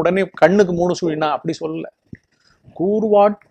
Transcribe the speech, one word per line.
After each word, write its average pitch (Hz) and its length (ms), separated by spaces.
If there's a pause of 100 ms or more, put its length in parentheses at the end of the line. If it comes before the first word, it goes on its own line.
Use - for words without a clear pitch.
உடனே 180 220 (200)
கண்ணுக்கு 185 380
மூணு 175 200
சுழினா 156 360
அப்படி 165 240
சொல்லல. 160 260 (920)
கூர்வாட் 208 720